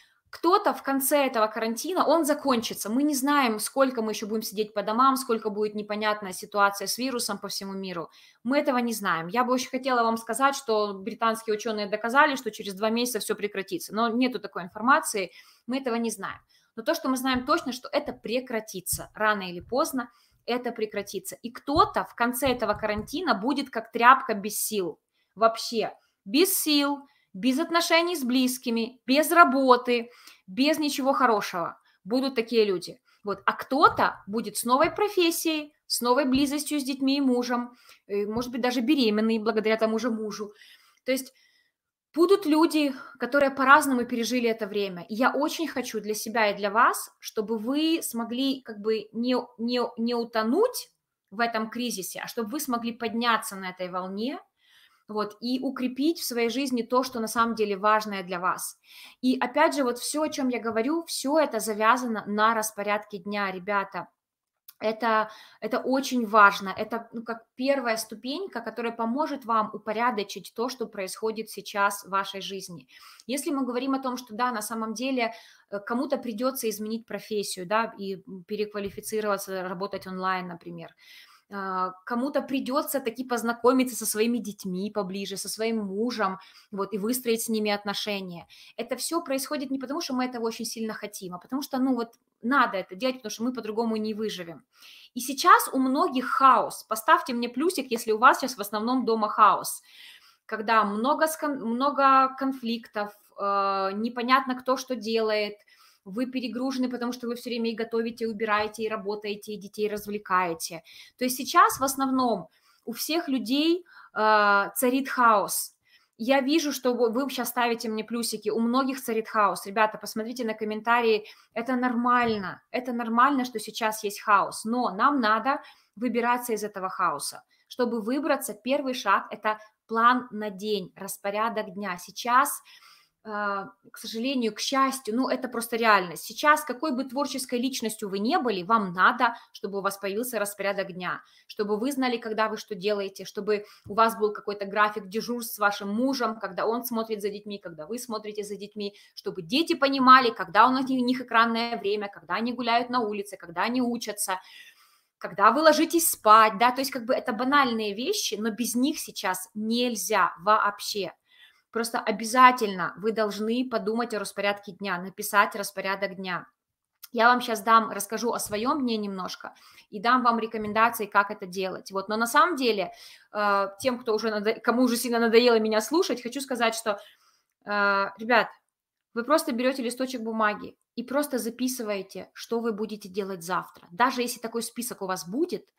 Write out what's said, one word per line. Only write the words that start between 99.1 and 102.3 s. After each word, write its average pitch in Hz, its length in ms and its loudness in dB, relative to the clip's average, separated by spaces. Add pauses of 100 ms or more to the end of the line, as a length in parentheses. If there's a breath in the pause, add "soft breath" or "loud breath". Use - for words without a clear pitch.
хаос. - 540 4 (640 loud breath)
Когда 220 380 2
много 254 440 2
скон-, 294 360 -4
много 262 720 4